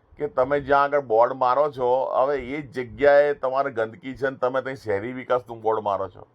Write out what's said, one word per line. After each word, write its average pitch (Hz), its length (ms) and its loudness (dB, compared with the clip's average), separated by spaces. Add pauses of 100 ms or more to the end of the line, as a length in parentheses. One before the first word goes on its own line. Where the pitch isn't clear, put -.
(180)
કે 147 100 -4
તમે 139 320 0
જ્યાં 139 240 4
આગળ 143 160 0
બોર્ડ 120 320 4
મારો 131 380 2
છો, 127 460 0
હવે 135 200 2
એ 135 260 -8
જ 120 100 -16
જગ્યાએ 143 640 4
તમારે 135 360 -2
ગંદકી 113 440 -6
છે 131 160 -4
ને 135 60 -12
તમે 127 240 -2
ત્યાં 131 160 -8
શહેરી 110 360 -4
વિકાસનું 123 480 -4
બોર્ડ 110 200 0
મારો 98 280 -4
છો? 95 260 -20